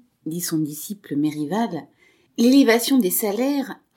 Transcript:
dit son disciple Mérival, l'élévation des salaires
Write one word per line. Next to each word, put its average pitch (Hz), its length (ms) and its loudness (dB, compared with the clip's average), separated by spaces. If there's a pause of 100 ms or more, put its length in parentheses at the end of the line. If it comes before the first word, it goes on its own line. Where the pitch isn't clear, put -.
(260)
dit 160 140 -6
son 165 200 -4
disciple 151 580 -8
Mérival, 151 680 -4 (520)
l'élévation 240 600 4
des 185 140 2
salaires 240 680 -2 (200)